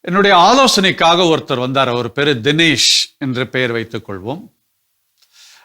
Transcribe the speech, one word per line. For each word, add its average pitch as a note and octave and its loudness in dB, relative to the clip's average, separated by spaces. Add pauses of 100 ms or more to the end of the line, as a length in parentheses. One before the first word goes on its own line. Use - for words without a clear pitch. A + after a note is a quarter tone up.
என்னுடைய G3 2
ஆலோசனைக்காக F#3 2
ஒருத்தர் C3+ -2
வந்தார். C3+ 0
அவர் A#2+ -4
பேரு C#3+ 0
தினேஷ் C#3+ 0 (260)
என்று B2+ -6
பெயர் B2+ -4
வைத்துக் A2+ -8
கொள்வோம். A2 -12 (1200)